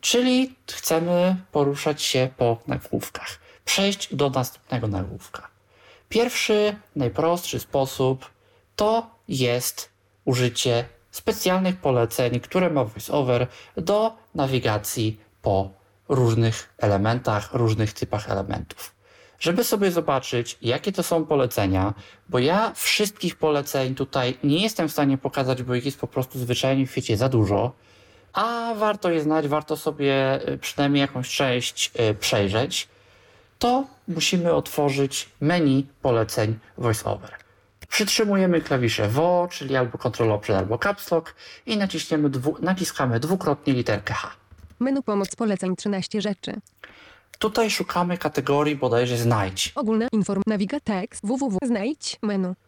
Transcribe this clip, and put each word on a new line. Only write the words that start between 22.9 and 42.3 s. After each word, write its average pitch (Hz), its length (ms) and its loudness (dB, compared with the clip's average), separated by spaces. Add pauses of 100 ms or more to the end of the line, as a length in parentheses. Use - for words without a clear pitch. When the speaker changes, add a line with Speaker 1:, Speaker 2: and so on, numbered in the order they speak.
Speaker 1:
poleceń 143 580 0
tutaj 127 500 -2
nie 151 180 4
jestem 185 260 0
w 143 40 -6
stanie 139 260 2
pokazać, 131 440 -2
bo 123 120 -2
ich 123 100 -2
jest 139 160 -4
po 131 60 -6
prostu 131 320 -6
zwyczajnie 131 480 0
w - 40 -12
świecie 120 260 -2
za 123 120 2
dużo, 107 440 2 (600)
a 233 440 -2
warto 208 340 0
je 165 100 2
znać, 151 280 2
warto 151 280 -2
sobie, 135 720 0
y, 139 100 -4
przynajmniej 143 420 0
jakąś 131 360 -2
część, 123 560 -2 (180)
y, 104 40 2
przejrzeć, 107 760 0 (720)
to 247 260 2 (240)
musimy 170 460 2
otworzyć 139 760 0 (120)
menu 143 460 4 (160)
poleceń 113 560 2 (200)
VoiceOver. 110 520 -2 (580)
Przytrzymujemy 196 720 2
klawisze 120 480 0
vo, 175 420 4
czyli 135 260 -4
albo 120 220 0
Control 113 340 0
Option, 101 240 0
albo 98 220 0
Caps - 320 -2
Lock 165 240 0 (320)
i 226 100 0
naciśniemy 165 540 0